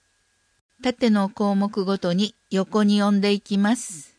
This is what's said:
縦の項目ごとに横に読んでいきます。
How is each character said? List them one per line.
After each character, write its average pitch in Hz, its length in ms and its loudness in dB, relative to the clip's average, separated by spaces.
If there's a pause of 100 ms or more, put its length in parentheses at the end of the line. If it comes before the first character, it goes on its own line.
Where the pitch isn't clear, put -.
(840)
縦 247 260 0
の 202 200 2
項 202 260 -2
目 202 300 -2
ご 196 120 -2
と 180 140 -2
に 196 240 -2 (160)
横 190 320 0
に 208 160 4
読 202 160 2
ん 196 60 2
で 202 100 2
い 202 80 0
き 202 180 -4
ま 208 200 2
す。 - 420 -14